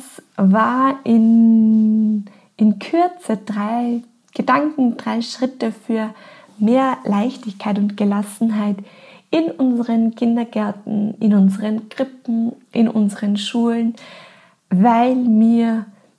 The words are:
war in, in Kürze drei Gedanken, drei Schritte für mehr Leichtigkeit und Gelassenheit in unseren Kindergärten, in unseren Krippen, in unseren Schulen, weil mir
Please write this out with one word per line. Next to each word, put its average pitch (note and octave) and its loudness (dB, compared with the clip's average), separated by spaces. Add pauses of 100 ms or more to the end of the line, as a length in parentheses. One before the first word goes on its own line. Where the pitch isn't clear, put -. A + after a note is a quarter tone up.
(360)
war A#3+ 2
in, A3 4 (320)
in G#3 2
Kürze F4 -2
drei A#3 -4 (320)
Gedanken, C4 0
drei A3 -6
Schritte A#3 -6
für A3 -6 (480)
mehr B3+ 2
Leichtigkeit G#3 -4
und G3+ -2
Gelassenheit G#3 -2 (540)
in E4 2
unseren A#3 0
Kindergärten, G#3+ -4
in G#3+ 4
unseren G#3 0
Krippen, A#3 -4 (200)
in A#3 2
unseren G#3 -2
Schulen, A#3 -2 (760)
weil A#3 4
mir A3+ 2 (340)